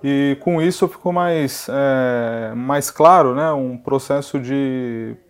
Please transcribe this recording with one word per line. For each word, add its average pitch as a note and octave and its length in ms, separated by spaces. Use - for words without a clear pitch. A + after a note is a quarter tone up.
E C#3 380
com E3+ 200
isso E3+ 260
ficou F3 260
mais, E3+ 580
é, B2 840
mais C3+ 360
claro, D#3 440
né, D#3 180
um B2+ 260
processo C#3 600
de B2+ 760